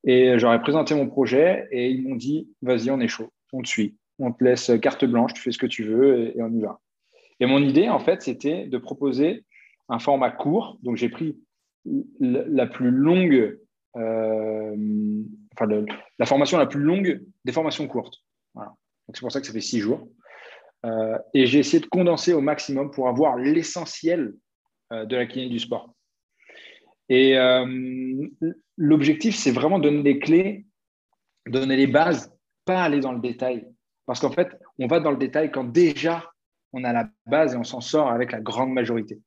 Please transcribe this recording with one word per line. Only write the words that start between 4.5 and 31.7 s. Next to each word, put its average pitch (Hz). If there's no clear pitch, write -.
carte 139
blanche, 120
tu -
fais 120
ce -
que 127
tu 117
veux 123
et, 113
et 117
on 113
y 113
va. » 101
Et 123
mon 139
idée, 143
en 185
fait, -
c'était 143
de 127
proposer 143
un 117
format 131
court. -
Donc, 123
j'ai 117
pris 156
l-, 135
la 131
plus 123
longue, 143
euh, 110
enfin, 113
le, 107
la 120
formation 143
la 135
plus 143
longue 175
des 123
formations 156
courtes. -
Voilà. 107
Donc, 117
c'est -
pour 123
ça 139
que 139
ça 110
fait 110
six 113
jours. 107
Euh, 110
et 131
j'ai 131
essayé 147
de -
condenser 175
au 151
maximum 139
pour 127
avoir 127
l'essentiel, 156
euh, 110
de 117
la 123
kiné 127
du 120
sport. -
Et, 131
euh, 127
l'objectif, 156
c'est -
vraiment 156
donner 147
les 143
clés, 190
donner 131